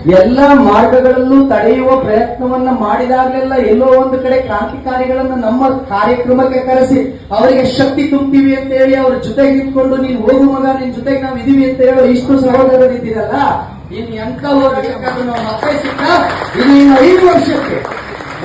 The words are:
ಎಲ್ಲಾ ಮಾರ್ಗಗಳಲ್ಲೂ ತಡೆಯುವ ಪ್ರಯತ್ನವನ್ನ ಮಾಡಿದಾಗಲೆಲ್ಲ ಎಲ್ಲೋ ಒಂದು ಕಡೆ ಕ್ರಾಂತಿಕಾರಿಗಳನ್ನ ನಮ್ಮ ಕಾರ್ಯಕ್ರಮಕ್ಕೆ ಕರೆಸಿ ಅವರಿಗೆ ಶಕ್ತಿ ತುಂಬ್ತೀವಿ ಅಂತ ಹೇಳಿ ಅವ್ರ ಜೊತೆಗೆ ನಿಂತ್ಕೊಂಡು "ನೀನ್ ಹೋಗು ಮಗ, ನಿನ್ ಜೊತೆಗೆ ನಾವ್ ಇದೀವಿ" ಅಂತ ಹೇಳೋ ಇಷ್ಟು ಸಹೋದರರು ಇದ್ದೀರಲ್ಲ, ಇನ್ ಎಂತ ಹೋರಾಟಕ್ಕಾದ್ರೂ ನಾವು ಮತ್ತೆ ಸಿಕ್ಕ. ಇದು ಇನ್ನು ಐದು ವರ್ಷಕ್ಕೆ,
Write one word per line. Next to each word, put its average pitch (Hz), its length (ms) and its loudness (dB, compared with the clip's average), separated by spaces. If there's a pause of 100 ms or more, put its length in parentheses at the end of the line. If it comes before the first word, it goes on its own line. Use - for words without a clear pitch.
(100)
ಎಲ್ಲಾ 254 440 4
ಮಾರ್ಗಗಳಲ್ಲೂ 254 960 4
ತಡೆಯುವ 254 480 2
ಪ್ರಯತ್ನವನ್ನ 254 720 -2
ಮಾಡಿದಾಗಲೆಲ್ಲ 254 840 -2
ಎಲ್ಲೋ 247 320 2
ಒಂದು 262 320 2
ಕಡೆ 254 240 -2
ಕ್ರಾಂತಿಕಾರಿಗಳನ್ನ 254 1000 -4
ನಮ್ಮ 254 240 0
ಕಾರ್ಯಕ್ರಮಕ್ಕೆ 247 920 -2
ಕರೆಸಿ 254 600 -2 (100)
ಅವರಿಗೆ 254 480 0
ಶಕ್ತಿ 277 240 0
ತುಂಬ್ತೀವಿ 277 540 0
ಅಂತ 269 160 -8
ಹೇಳಿ 262 240 2
ಅವ್ರ 254 180 0
ಜೊತೆಗೆ 269 360 0
ನಿಂತ್ಕೊಂಡು 269 460 0
"ನೀನ್ 254 220 -2
ಹೋಗು 269 240 2
ಮಗ, 269 380 0
ನಿನ್ 254 140 -6
ಜೊತೆಗೆ 262 280 -4
ನಾವ್ 262 180 -6
ಇದೀವಿ" 269 300 2
ಅಂತ 262 100 -2
ಹೇಳೋ 254 240 4
ಇಷ್ಟು 254 360 2
ಸಹೋದರರು 254 540 2
ಇದ್ದೀರಲ್ಲ, 220 420 -6 (600)
ಇನ್ 226 180 -12
ಎಂತ 240 300 -10
ಹೋರಾಟಕ್ಕಾದ್ರೂ 262 800 -2
ನಾವು 233 140 -6
ಮತ್ತೆ 220 340 -4
ಸಿಕ್ಕ. 269 300 -6 (540)
ಇದು 277 200 4
ಇನ್ನು 277 240 6
ಐದು 359 260 4
ವರ್ಷಕ್ಕೆ, - 600 0 (580)